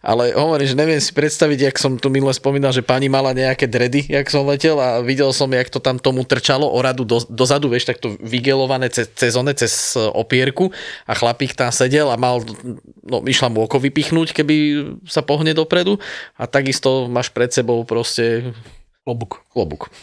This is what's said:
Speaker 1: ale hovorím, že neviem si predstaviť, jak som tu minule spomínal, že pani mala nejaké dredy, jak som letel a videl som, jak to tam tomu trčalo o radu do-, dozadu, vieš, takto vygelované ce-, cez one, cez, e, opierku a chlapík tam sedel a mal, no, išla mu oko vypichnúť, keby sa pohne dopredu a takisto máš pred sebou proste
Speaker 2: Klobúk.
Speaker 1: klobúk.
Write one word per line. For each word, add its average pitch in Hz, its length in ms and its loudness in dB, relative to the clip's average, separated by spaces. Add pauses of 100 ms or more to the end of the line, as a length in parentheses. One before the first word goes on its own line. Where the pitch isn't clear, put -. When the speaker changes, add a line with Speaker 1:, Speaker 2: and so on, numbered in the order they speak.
Speaker 1:
ale 120 340 0
hovorím, 147 320 2
že 131 80 0
neviem 151 240 2
si - 160 -4
predstaviť, 147 480 2
jak 135 140 0
som 135 180 0
tu 135 140 -2
minule 135 240 2
spomínal, 139 420 0
že 131 60 2
pani 131 260 0
mala 135 240 2
nejaké 131 400 0
dredy, 123 340 2
jak 139 220 0
som 143 160 0
letel 143 320 2
a 127 240 2
videl 135 320 2
som, 135 160 0
jak 127 220 0
to 131 100 -6
tam 131 160 0
tomu 127 320 0
trčalo 135 380 2
o 127 100 0
radu 127 320 0
do-, 117 160 2
dozadu, 131 460 0
vieš, 123 180 0
takto 117 320 -6
vygelované 131 720 -2
ce-, 113 180 -2
cez - 260 -2
one, 127 200 0
cez, 120 180 0 (240)
e, 117 80 0
opierku 131 720 0 (280)
a 113 100 -6
chlapík 120 420 -2
tam 120 160 -2
sedel 139 380 2
a 117 100 -2
mal, 123 240 0 (560)
no, 117 240 -4
išla 131 240 0
mu 110 160 0
oko 120 160 0
vypichnúť, 151 540 0
keby 151 220 2 (500)
sa 160 160 -2
pohne 151 320 0
dopredu 175 480 2 (320)
a - 180 -8
takisto 135 560 0
máš 123 220 -2
pred 120 180 0
sebou 120 360 0
proste 117 680 -2 (500)
Speaker 2:
Klobúk. 120 460 -8
Speaker 1:
klobúk. 85 400 -4 (140)